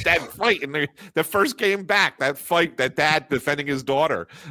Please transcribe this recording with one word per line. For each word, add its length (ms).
that 160
fight 420
in 100
the, 140
the 100
first 320
game 280
back, 340
that 180
fight, 400
that 200
dad 340
defending 360
his 160
daughter 460